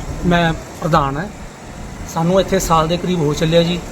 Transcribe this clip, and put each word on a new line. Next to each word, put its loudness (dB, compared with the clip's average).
ਮੈਂ 4
ਪ੍ਰਧਾਨ 0
ਹਾਂ। -4
ਸਾਨੂੰ 2
ਇੱਥੇ 2
ਸਾਲ 2
ਦੇ 0
ਕਰੀਬ 0
ਹੋ 2
ਚੱਲਿਆ 4
ਜੀ। -2